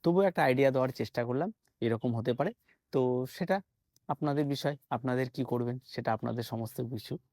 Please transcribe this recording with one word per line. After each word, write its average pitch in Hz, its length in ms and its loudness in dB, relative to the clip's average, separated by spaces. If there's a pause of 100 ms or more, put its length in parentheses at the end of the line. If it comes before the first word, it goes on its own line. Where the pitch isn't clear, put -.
তবুও 175 260 4
একটা 170 140 -2
আইডিয়া 135 300 6
দেওয়ার 131 160 2 (100)
চেষ্টা 117 280 -2
করলাম, 135 200 0 (340)
এরকম 117 360 0
হতে 120 200 0
পারে। 160 120 0 (420)
তো 139 80 4 (360)
সেটা 185 200 0 (520)
আপনাদের 147 440 0
বিষয়, 143 240 -2 (200)
আপনাদের 127 380 0
কি 139 100 -4
করবেন 120 320 -2 (160)
সেটা 120 240 -2
আপনাদের 117 360 -4
সমস্ত 113 260 -6 (140)
কিছু। 123 220 -8 (180)